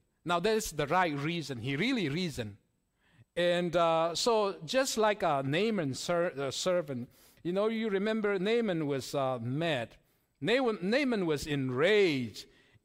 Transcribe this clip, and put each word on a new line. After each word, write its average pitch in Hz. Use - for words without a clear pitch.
Now, 175
that 214
is 214
the 147
right 170
reason. 143
He 135
really 208
reasoned. 135
And, 175
uh, 165
so, 214
just 262
like 214
a 147
Naaman 170
ser-, 170
uh, 139
servant, 151
you 170
know, 202
you 220
remember 202
Naaman 196
was, 135
uh, 131
mad. 131
Naaman, 220
Naaman 226
was 147
enraged. 143